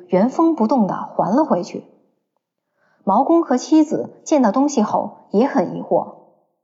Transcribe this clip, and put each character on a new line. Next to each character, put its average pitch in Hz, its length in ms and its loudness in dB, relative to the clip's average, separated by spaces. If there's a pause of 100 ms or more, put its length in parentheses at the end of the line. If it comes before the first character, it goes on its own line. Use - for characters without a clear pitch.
原 196 220 2
封 330 240 2
不 220 120 0
动 226 200 2
地 - 80 -4
还 - 400 -4
了 302 100 2
回 180 180 -2
去。 - 220 -14 (1200)
毛 202 180 2
公 330 220 2
和 254 140 0
妻 311 260 4
子 - 400 -8
见 302 160 2
到 233 100 4
东 277 200 0
西 226 120 0
后 - 480 -4
也 226 160 2
很 170 300 -2
疑 170 60 -10
惑， - 320 -4 (480)